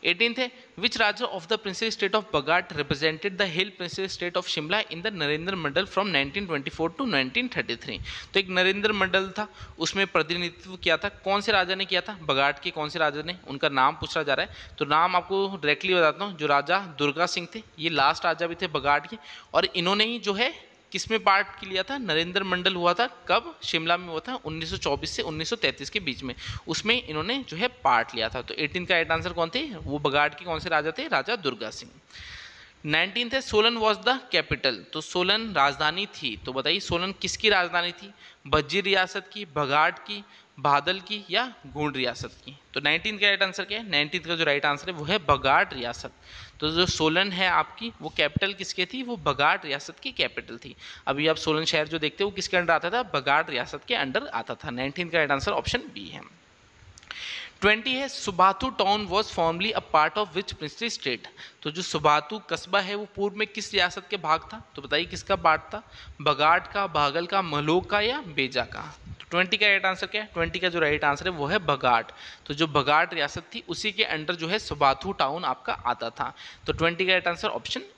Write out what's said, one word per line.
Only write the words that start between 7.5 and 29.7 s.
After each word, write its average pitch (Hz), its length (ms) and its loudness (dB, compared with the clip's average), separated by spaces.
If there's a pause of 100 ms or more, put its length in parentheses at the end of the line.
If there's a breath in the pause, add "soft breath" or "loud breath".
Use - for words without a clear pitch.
थर्टी 117 200 -2
थ्री? 117 240 -10 (340 loud breath)
तो 196 60 4
एक 190 100 -2
Narendra 190 440 2
Mandal 190 360 2
था, 208 180 -6 (320 loud breath)
उसमें 190 280 0
प्रतिनिधित्व 175 680 -2
किया 175 220 2
था। 202 120 -2 (160)
कौन 196 160 2
से 220 100 -2
राजा 190 240 4
ने 190 100 -4
किया 185 160 0
था? 208 200 -8
Bhagat 143 380 2
के 175 120 -6
कौन 151 180 -4
से 165 100 -6
राजा 151 240 0
ने? 170 120 -8 (120)
उनका 139 240 0
नाम 139 240 4
पूछा 165 280 -4
जा 143 100 2
रहा 151 120 0
है, - 320 -18
तो 156 80 0
नाम 160 300 4
आपको 190 320 0
directly 180 460 0
बताता 165 320 4
हूँ। 190 120 -10
जो 151 100 -2
राजा 143 320 4 (200)
दुर्गा 147 260 2
सिंह 175 300 -4
थे 220 80 -12 (160)
ये 156 100 0
last 151 360 4
राजा 165 220 0
भी 170 80 -4
थे 180 140 -4
Bhagat 147 400 2
के, 226 80 -12 (360 loud breath)
और 175 140 4
इन्होंने 190 380 2
ही 233 140 -4
जो 202 140 -2
है 247 200 0 (380)
किस - 200 -6
में 220 120 2
पार्ट 196 240 4 (120)
के 196 80 -12
लिया 185 160 -2
था? 277 140 -6
नरेंद्र 180 460 0
मंडल 185 320 0
हुआ 175 180 4
था, 226 120 2 (220)
कब? 233 360 0
शिमला 170 340 0
में 180 100 -6
हुआ 160 120 -4
था 254 160 -10 (100)
उन्नीस 160 240 -6
सौ 165 80 -6
चौबीस 147 340 -2
से - 100 -6
उन्नीस 160 280 -4
सौ 233 60 -2
तैंतीस 139 340 -2
के 220 100 -2
बीच 139 240 -8
में, 127 100 -8 (340 loud breath)
उसमें 185 300 0
इन्होंने 170 400 -4 (120)
जो 156 80 -8
है 220 100 0 (160)
पार्ट 120 320 2
लिया 113 140 0
था। 127 120 -6
तो - 140 -10
एटीन 170 300 -4
का 185 100 2
राइट 165 160 2
आंसर 165 220 -2
कौन 165 220 -2
थे? 269 80 -2 (120)